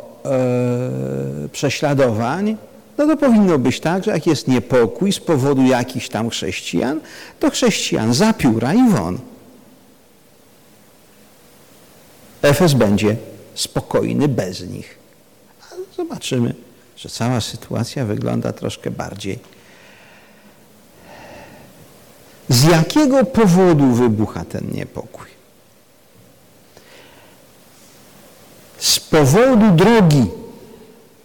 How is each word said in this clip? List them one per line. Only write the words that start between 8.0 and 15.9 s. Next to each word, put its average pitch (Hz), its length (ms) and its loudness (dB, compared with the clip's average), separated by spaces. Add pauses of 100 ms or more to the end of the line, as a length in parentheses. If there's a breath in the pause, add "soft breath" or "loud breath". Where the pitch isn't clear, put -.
za 208 200 2
pióra 123 400 0
i 247 160 4
won. 92 300 -2 (3250)
Efes 147 320 4
będzie 104 420 2 (400)
spokojny 120 720 -2
bez 98 340 -4
nich. 95 360 -14 (640)
A - 340 -18